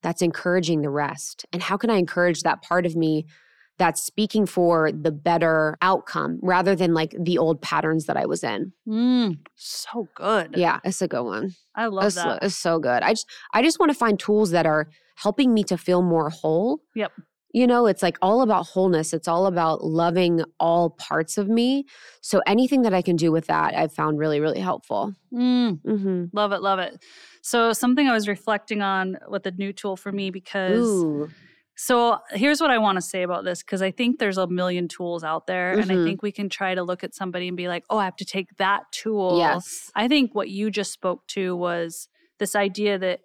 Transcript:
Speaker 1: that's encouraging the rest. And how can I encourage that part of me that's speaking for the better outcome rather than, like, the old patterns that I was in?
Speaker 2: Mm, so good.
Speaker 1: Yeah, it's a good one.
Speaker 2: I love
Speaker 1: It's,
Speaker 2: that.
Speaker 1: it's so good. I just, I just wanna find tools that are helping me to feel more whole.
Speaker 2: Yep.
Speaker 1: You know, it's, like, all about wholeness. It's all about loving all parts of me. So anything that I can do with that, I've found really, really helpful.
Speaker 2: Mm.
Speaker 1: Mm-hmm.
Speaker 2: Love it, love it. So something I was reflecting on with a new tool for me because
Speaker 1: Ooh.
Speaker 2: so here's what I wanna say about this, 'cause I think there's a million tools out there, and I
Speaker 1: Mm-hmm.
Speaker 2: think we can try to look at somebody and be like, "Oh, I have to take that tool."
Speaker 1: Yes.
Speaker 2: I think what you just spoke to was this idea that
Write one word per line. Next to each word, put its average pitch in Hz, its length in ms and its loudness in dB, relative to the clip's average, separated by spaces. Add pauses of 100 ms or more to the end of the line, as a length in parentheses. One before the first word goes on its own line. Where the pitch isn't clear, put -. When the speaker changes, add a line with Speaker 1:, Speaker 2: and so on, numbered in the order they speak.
Speaker 1:
that's 165 200 -2
encouraging 170 600 0
the 147 80 -2
rest. 143 600 -6
And 175 100 -6
how 196 140 -2
can 226 140 -2
I 214 80 2
encourage 175 440 0
that 151 200 0
part 180 220 0
of 165 120 -2
me 156 300 0 (520)
that's 170 240 0
speaking 214 420 0
for 170 460 2
the 156 220 -2
better 160 720 2
outcome 170 600 -2
rather 185 320 2
than, 170 200 2
like, 160 220 0
the 175 220 0
old 160 240 0
patterns 156 440 -2
that 143 100 -2
I 139 100 -2
was - 160 -4
in? 113 300 -6 (160)
Speaker 2:
Mm, 226 500 0 (160)
so - 640 -10
good. 190 400 -2
Speaker 1:
Yeah, 175 260 2
it's - 180 -4
a 185 60 -2
good - 160 -4
one. 120 320 -6 (220)
Speaker 2:
I 226 100 -2
love 196 200 -2
Speaker 1:
It's, 185 100 0
Speaker 2:
that. 170 260 -4
Speaker 1:
it's 196 140 -2
so 165 240 0
good. 123 240 0
I 160 80 2
just, - 160 -4 (260)
I 226 80 4
just 320 160 2
wanna 302 160 4
find 220 240 2
tools 208 320 2
that 170 160 2
are 151 240 2 (240)
helping 240 400 2
me 214 80 2
to 185 160 -2
feel 180 240 2
more 165 260 2
whole. 170 520 -2 (160)
Speaker 2:
Yep. 208 160 -4 (400)
Speaker 1:
You 247 160 4
know, 240 180 4
it's, 196 160 2
like, 175 180 0
all 214 220 4
about 196 240 2
wholeness. 175 460 2
It's 165 160 -4
all 175 180 2
about 170 380 0
loving 170 580 2 (160)
all 170 320 2
parts - 480 -4
of 202 100 -2
me. 247 360 2 (360)
So - 280 2
anything 254 340 4
that 226 120 2
I 180 60 4
can 175 140 0
do 165 160 2
with 160 160 0
that, 156 300 0
I've 160 160 0
found 156 260 -2
really, 151 220 0
really 151 200 -2
helpful. 190 520 -4 (200)
Speaker 2:
Mm. 247 500 0
Speaker 1:
Mm-hmm. 196 500 -2
Speaker 2:
Love 208 180 0
it, 196 120 -2
love 196 180 0
it. 180 200 -8 (420)
So 226 300 2
something 254 360 2
I 247 40 4
was 214 140 0
reflecting 208 560 -4
on 190 360 -2 (100)
with 190 180 -6
a 190 60 -6
new 196 200 -6
tool 190 240 -6
for 202 140 -10
me 196 200 -4
because 190 720 0
Speaker 1:
Ooh. 151 260 -4 (500)
Speaker 2:
so 240 380 2 (120)
here's 277 300 2
what 320 100 2
I 247 80 4
wanna 196 220 2
say 185 220 -6
about 180 220 -4
this, 180 180 -6
'cause 190 180 -4
I 190 120 0
think 247 260 0
there's 196 180 -2
a 185 120 0
million 180 400 -2
tools 170 360 -8
out 160 220 -4
there, 180 260 -2
and 202 180 0
I 190 40 2
Speaker 1:
Mm-hmm. 175 100 2
Speaker 2:
think 170 180 -2
we 208 100 -4
can 202 180 -6
try 190 240 -4
to 185 80 -4
look 180 220 -6
at - 100 -12
somebody 180 340 -6
and 180 80 -6
be 175 120 -6
like, 170 200 -6
"Oh, 220 100 0
I 202 60 0
have 185 120 -6
to - 80 -10
take - 340 -8
that 196 340 0
tool." 190 460 0
Speaker 1:
Yes. 170 560 -2
Speaker 2:
I 226 140 0
think 269 260 2
what 202 160 -2
you 202 220 -4
just 190 200 -4
spoke - 360 -6
to 180 280 -4
was 170 520 -6 (320)
this 202 160 -4
idea 202 420 0
that 185 260 -2